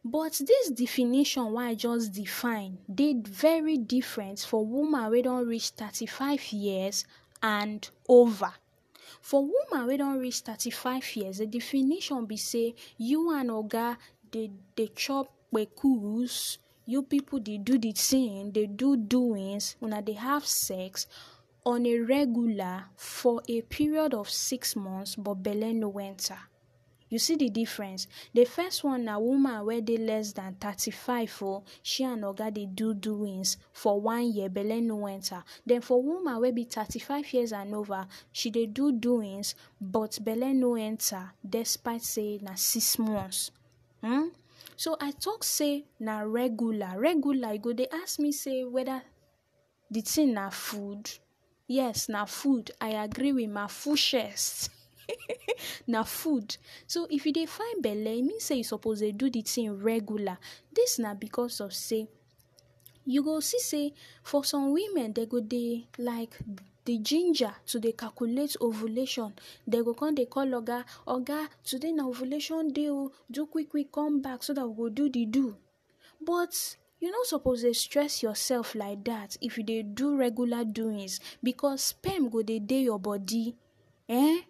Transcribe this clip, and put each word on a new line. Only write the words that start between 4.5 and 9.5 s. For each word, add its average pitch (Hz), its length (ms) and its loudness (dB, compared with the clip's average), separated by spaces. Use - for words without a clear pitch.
woman 262 460 0
wey 240 120 6
don 247 240 2
reach 226 240 -2
thirty-five 262 840 -4
years 202 520 -2
and 208 460 0
over. 226 440 10
For 277 240 4
woman 320 420 0